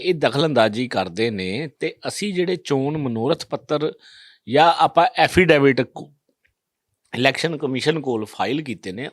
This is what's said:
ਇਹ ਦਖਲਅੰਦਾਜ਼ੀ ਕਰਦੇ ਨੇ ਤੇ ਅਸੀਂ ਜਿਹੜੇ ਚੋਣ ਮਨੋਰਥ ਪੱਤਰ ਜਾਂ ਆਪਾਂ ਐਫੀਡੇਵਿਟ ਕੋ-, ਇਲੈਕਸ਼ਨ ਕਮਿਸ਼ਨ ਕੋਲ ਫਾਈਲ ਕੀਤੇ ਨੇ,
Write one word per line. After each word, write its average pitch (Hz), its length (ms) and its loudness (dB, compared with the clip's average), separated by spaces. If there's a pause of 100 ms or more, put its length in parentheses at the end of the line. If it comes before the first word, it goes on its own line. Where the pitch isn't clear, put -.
ਇਹ 180 100 0
ਦਖਲਅੰਦਾਜ਼ੀ 123 720 0
ਕਰਦੇ 95 420 -2
ਨੇ 101 380 -6
ਤੇ - 280 -8 (120)
ਅਸੀਂ 202 260 -6
ਜਿਹੜੇ 180 220 -2
ਚੋਣ 147 420 -2
ਮਨੋਰਥ 131 480 -2
ਪੱਤਰ 151 480 -4 (560)
ਜਾਂ 156 280 6
ਆਪਾਂ 165 380 4
ਐਫੀਡੇਵਿਟ 147 640 4
ਕੋ-, - 320 -8 (1000)
ਇਲੈਕਸ਼ਨ 135 420 -2
ਕਮਿਸ਼ਨ 139 420 -4
ਕੋਲ 120 260 -6
ਫਾਈਲ 117 360 -6
ਕੀਤੇ 104 300 -12
ਨੇ, 120 220 -12